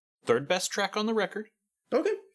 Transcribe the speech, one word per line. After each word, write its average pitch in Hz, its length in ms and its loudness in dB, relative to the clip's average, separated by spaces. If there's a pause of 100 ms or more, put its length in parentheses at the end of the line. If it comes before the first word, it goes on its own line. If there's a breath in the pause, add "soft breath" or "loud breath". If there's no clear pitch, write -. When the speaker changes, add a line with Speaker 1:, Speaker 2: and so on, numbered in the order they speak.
(260)
Speaker 1:
third 127 220 2
best 180 240 0
track 196 240 -2
on 214 120 0
the 226 60 0
record. 214 360 -2 (420)
Speaker 2:
Okay. 330 240 2 (200)